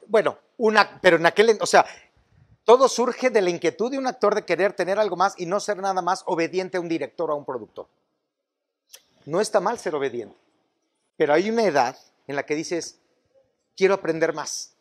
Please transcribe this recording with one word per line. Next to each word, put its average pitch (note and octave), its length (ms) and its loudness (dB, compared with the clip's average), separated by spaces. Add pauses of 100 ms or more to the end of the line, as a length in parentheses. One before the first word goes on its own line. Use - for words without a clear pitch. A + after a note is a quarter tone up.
Bueno, G3 320 0 (200)
una, G#3+ 420 2
pero F3 160 6
en E3 100 2
aquel G#3 240 4
en-, G#3 100 2
o F3 60 -2
sea, - 180 6 (800)
todo B3+ 240 6
surge A#3+ 420 -2
de G#3+ 120 2
la F3+ 80 0
inquietud E3+ 400 -2
de C#4 80 -6
un C4 80 -6
actor G3+ 300 0
de G#3 80 -4
querer F#3 300 0
tener F#3+ 260 -2
algo F#3 160 -2
más F#3+ 220 0
y F3 80 -8
no F#3+ 120 -2
ser G3+ 200 -6
nada F#3+ 240 -4
más F3+ 240 -2
obediente F3+ 500 -2
a F3+ 40 -4
un E3+ 80 -6
director D#3+ 420 -6
o - 20 -4
a D3 40 -2
un C#3 80 -10
productor. A2 440 -12 (1400)
No D#3+ 140 -2
está G#3+ 180 0
mal D#3 220 -4
ser D#3 160 -4
obediente, A#2+ 400 -6 (800)
pero D3 180 2
hay G3 160 2
una A3+ 140 0
edad C#3 320 0 (320)
en C#3 80 -8
la C3+ 80 -4
que D3+ 100 -6
dices, D#3+ 460 -8 (760)
"Quiero F#3+ 180 2
aprender D#3+ 380 -2
más" - 480 -12